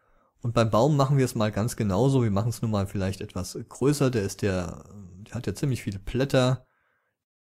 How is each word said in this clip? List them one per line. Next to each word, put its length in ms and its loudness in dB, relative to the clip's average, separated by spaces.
Und 120 -4
beim 160 4
Baum 280 4
machen 200 4
wir 80 4
es 100 -4
mal 160 2
ganz 240 -2
genauso. 460 2
Wir 100 2
machen 180 0
es 120 -6
nun 100 -2
mal 140 0
vielleicht 360 -4
etwas 360 -8
größer. 420 2
Der 120 0
ist 200 -6
der, 400 -2
der 80 -12
hat 120 -6
ja 80 -4
ziemlich 260 -2
viele 180 -6
Blätter. 680 0